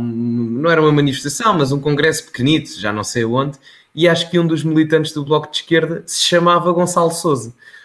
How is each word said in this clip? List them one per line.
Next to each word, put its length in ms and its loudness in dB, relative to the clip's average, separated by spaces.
não 680 -2
era 120 4
uma 100 4
manifestação, 640 0
mas 140 0
um 100 -2
congresso 460 0
pequenito, 540 -2
já 120 -4
não 120 -4
sei 200 -2
onde, 340 -2
e 140 2
acho 220 2
que 80 0
um 80 4
dos 180 -2
militantes 480 2
do 120 -6
Bloco 260 -2
de 80 -6
Esquerda 480 -2
se 180 -4
chamava 480 2
Gonçalo 400 2
Sousa. 420 -2